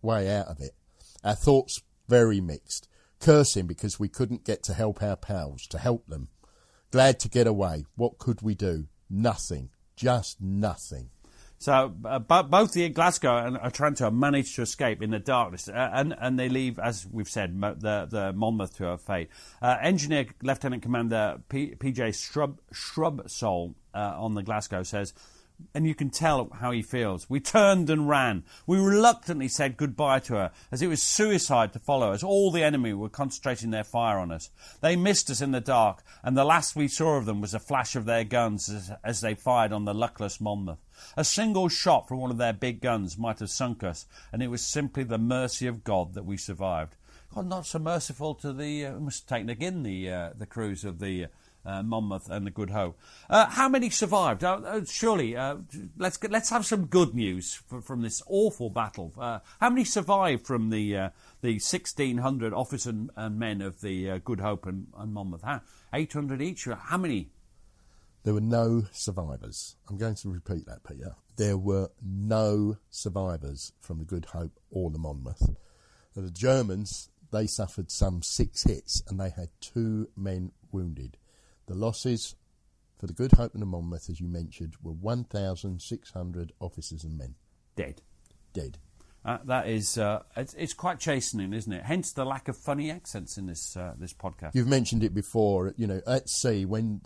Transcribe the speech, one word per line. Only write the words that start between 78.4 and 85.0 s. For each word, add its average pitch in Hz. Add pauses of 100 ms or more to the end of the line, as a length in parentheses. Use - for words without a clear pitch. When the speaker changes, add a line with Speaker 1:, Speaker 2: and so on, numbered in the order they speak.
Speaker 1:
hits -
and 95
they 95
had 87 (100)
two 110
men 92 (200)
wounded. 80 (480)
The 92
losses 110 (640)
for 95
the 85
Good 127
Hope 117
and 107
the 104
Monmouth, 85
as 82
you 87
mentioned, 85
were 80
one 107